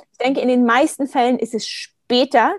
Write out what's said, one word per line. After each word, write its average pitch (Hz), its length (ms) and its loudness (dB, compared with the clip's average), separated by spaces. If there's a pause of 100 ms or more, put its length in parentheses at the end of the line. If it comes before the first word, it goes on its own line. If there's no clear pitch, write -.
(100)
Ich - 80 -16
denke, 262 220 -2
in 247 80 -2
den 247 160 2
meisten 269 420 0
Fällen 247 320 0
ist - 160 -6
es 214 120 -8
später, 247 920 0